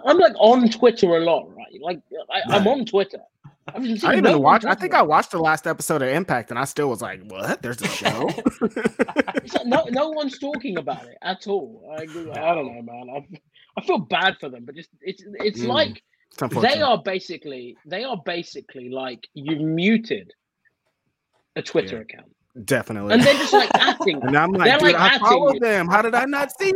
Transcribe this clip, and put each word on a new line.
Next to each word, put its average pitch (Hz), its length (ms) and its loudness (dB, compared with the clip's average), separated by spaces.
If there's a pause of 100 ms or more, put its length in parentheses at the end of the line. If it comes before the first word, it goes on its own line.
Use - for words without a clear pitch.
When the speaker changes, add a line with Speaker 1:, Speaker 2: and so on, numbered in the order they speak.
Speaker 1:
I'm, 294 140 6
like, 330 200 6
on 240 300 6
Twitter 220 480 4
a 160 40 2
lot, 165 360 0
right? - 240 -20
Like, 160 220 -8 (280)
I, 190 120 -4 (140)
I'm 202 100 4
Speaker 2:
Right. 262 140 2
Speaker 1:
on 233 40 -6
Twitter. 190 360 -2 (520)
I've 254 120 -8
seen 226 200 -4
Speaker 2:
I - 100 4
even 202 100 4
Speaker 1:
no - 80 8
one 143 100 2
Speaker 2:
watched, 190 220 6
I 214 60 2
Speaker 1:
talking 190 100 0
Speaker 2:
think 180 140 -2
I 320 40 6
Speaker 1:
about 233 60 6
it. 160 60 0
Speaker 2:
watched 160 200 2
the 185 80 -4
last 156 300 0
episode 156 340 -2
of 127 60 0
Impact, 143 420 -2
and 120 80 -8
I 131 60 -2
still 147 240 -4
was 117 140 -4
like, 95 280 -10
"What? 98 320 -6
There's 120 180 -8
a 202 60 -4
show?" 165 420 -4
<laughs> - 340 -4 (840)
Speaker 1:
It's - 100 -8
like - 120 -6
no, 269 240 0
no 269 180 -2
one's 302 320 -8
talking 269 380 -8
about 135 280 -10
it 120 160 -20
at 185 240 -10
all. 139 500 -8
I, 156 60 -12
I 160 520 -6
don't 131 200 -6
know, 120 80 -16
man. 120 320 -16
I, - 680 -18
I - 40 -10
feel 359 140 0
bad 180 420 -2
for 156 80 -12
them, 123 160 -16
but 131 100 -18
just, 160 140 -20 (140)
it's, 185 200 -12 (160)
it's 214 220 -4
Speaker 2:
Mm. 240 80 -4
Speaker 1:
like 262 340 -2 (300)
Speaker 2:
It's - 100 -14
unfortunate. 143 320 0
Speaker 1:
they 311 80 -2
are 240 180 2
basically, 147 760 -10 (100)
they 180 160 -10
are 254 220 -10
basically 151 680 -12
like, 127 440 -10
you've 147 260 -6
muted 160 720 -2 (1200)
a - 80 -8
Twitter - 340 -4
Speaker 2:
Yeah. 110 60 -12
Speaker 1:
account. - 300 -20 (320)
Speaker 2:
Definitely. 107 500 -2
Speaker 1:
And 240 80 8
they're 277 120 6
just, 285 180 -4
like, 392 220 4
acting. 214 480 0
Speaker 2:
<laughs> - 0 -
And 131 140 2
I'm 165 140 4
like, 185 180 2
Speaker 1:
They're, 285 100 6
Speaker 2:
"Dude, 285 160 6
Speaker 1:
like, - 20 0
Speaker 2:
I 175 180 4
Speaker 1:
acting 208 140 0
Speaker 2:
followed 269 260 4
Speaker 1:
you. 262 60 -6
Speaker 2:
them. 208 260 2
How 196 160 4
did 233 140 0
I 240 80 2
not 285 340 -4
see 381 180 2